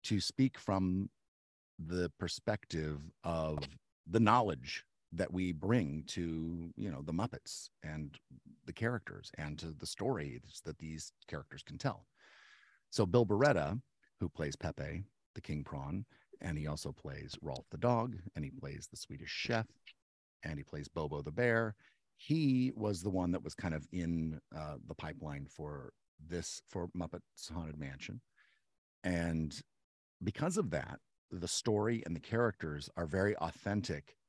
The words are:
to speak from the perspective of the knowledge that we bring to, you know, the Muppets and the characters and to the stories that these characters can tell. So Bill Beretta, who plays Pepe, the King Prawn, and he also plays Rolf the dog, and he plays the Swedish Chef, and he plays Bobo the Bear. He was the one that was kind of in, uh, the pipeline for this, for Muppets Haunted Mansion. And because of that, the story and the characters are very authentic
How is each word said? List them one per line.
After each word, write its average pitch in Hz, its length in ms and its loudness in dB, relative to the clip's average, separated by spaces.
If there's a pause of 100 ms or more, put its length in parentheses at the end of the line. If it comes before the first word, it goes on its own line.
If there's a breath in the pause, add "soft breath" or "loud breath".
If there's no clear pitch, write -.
to 104 160 2
speak - 380 2
from 95 520 2 (680)
the 87 400 0
perspective 80 840 -2 (240)
of 80 360 0 (480)
the 90 120 4
knowledge 104 640 6 (300)
that 87 180 0
we 92 200 2
bring 78 560 2
to, 82 680 -2
you 101 120 -2
know, 69 140 -4
the 80 80 -4
Muppets - 580 -2 (140)
and 76 340 -6 (480)
the 87 80 -8
characters - 640 -2
and 76 220 -4
to 82 80 -6
the 78 180 -8
stories 80 800 -4
that 76 140 -8
these 78 320 -8 (160)
characters 71 360 -10
can 73 140 -14
tell. - 280 -4 (840 loud breath)
So 107 140 6
Bill 113 200 8
Beretta, 101 540 6 (400)
who 87 100 0
plays 73 260 -2
Pepe, 78 480 -4 (320)
the - 60 -10
King 76 220 -4
Prawn, 73 420 -4 (340 soft breath)
and 80 180 -2
he 76 100 -2
also 73 240 -4
plays 71 500 -10
Rolf 69 300 -6
the 78 60 -8
dog, 120 380 2 (200)
and 156 100 -2
he 131 60 -6
plays - 380 -10
the - 80 -16
Swedish - 320 -12
Chef, 113 380 0 (760)
and 78 140 -4
he 71 60 -6
plays 73 240 -8
Bobo 76 340 -2
the 76 100 -6
Bear. 113 440 4 (400 soft breath)
He 135 600 4
was 104 260 0
the 98 80 0
one 90 220 2
that 90 120 0
was - 100 -8
kind 85 200 -2
of 76 180 -2
in, 82 480 0 (160)
uh, 76 200 -6 (120)
the 78 80 -10
pipeline 73 500 -6
for 73 460 -10 (340)
this, 85 420 -6
for 87 200 -4 (100)
Muppets - 560 -8
Haunted 80 240 -6
Mansion. 69 440 -8 (840 soft breath)
And 82 560 2 (640)
because 202 340 0
of 156 120 2
that, 67 300 -2 (320)
the 90 160 -4
story 110 580 2
and 85 100 0
the 78 40 -4
characters 87 760 0
are 85 120 0
very 95 300 4
authentic 82 800 -2 (140)